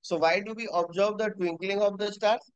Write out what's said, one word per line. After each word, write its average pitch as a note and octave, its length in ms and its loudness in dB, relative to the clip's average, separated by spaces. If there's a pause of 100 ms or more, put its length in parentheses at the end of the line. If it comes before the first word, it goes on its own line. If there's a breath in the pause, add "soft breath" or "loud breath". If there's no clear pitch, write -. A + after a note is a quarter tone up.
So F3 140 -2
why E3 240 4
do A3 140 -8
we A3 200 -8
observe F3+ 440 0
the G#3+ 180 0
twinkling F#3 440 -2
of G3+ 180 2
the G#3 140 -4
stars? G#3+ 280 2 (160)